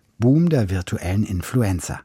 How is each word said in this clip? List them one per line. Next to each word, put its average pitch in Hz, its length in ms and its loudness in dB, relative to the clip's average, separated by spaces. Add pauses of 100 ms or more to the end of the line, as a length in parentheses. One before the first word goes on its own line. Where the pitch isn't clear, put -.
(200)
Boom 143 280 4
der 127 220 2
virtuellen 92 540 -2
Influencer“. 95 800 -2